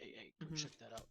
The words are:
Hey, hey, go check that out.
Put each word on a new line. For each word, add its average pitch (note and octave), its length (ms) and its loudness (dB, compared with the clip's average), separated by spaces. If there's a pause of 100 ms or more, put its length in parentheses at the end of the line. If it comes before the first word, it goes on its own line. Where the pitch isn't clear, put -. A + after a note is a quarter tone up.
Hey, - 160 -4
hey, - 240 -6
go D#3+ 140 2
check D3+ 240 4
that A#2 140 -6
out. A2 180 -2